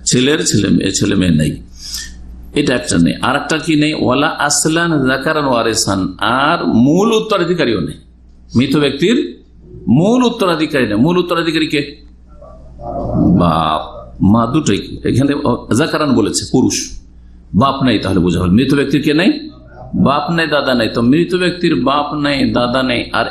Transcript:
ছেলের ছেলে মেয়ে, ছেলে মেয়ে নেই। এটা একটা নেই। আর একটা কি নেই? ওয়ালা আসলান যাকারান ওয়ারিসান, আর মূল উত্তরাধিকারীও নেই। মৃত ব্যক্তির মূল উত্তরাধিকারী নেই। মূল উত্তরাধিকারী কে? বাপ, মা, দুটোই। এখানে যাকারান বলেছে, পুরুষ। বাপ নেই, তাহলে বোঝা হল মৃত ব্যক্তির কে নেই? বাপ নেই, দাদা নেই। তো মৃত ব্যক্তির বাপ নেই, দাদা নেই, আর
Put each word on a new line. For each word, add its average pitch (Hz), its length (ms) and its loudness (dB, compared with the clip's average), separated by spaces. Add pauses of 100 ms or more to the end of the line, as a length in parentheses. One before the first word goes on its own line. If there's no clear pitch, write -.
ছেলের 135 400 2
ছেলে 101 240 0
মেয়ে, 92 220 2
ছেলে 101 240 0
মেয়ে 90 240 2
নেই। 76 120 0 (1000)
এটা 139 220 0
একটা 113 220 -2
নেই। 85 240 4
আর 123 140 0
একটা 156 220 -2
কি 151 180 -2
নেই? 151 180 2
ওয়ালা 135 340 0
আসলান 156 800 0
যাকারান 143 380 0
ওয়ারিসান, 107 760 0
আর 135 460 0
মূল 165 480 4
উত্তরাধিকারীও 170 680 0
নেই। 76 180 -6 (580)
মৃত 139 220 2
ব্যক্তির 147 400 2 (720)
মূল 208 360 4
উত্তরাধিকারী 156 640 0
নেই। 107 100 -2
মূল 165 200 2
উত্তরাধিকারী 165 500 0
কে? 147 140 -2 (1600)
বাপ, 80 420 0 (400)
মা, 110 240 4
দুটোই। 123 580 -2
এখানে 135 300 2 (420)
যাকারান 151 400 0
বলেছে, 101 360 0
পুরুষ। 113 260 2 (800)
বাপ 131 280 2
নেই, 113 160 2
তাহলে 95 200 0
বোঝা 85 200 2
হল 90 120 0
মৃত 131 220 4
ব্যক্তির 143 280 0
কে 151 120 2
নেই? 180 180 2 (640)
বাপ 143 360 2
নেই, 165 160 0
দাদা 139 260 0
নেই। 113 200 0
তো 120 80 -2
মৃত 156 340 2
ব্যক্তির 175 480 0
বাপ 143 300 0
নেই, 143 380 0
দাদা 123 320 0
নেই, 123 300 -2
আর 117 180 0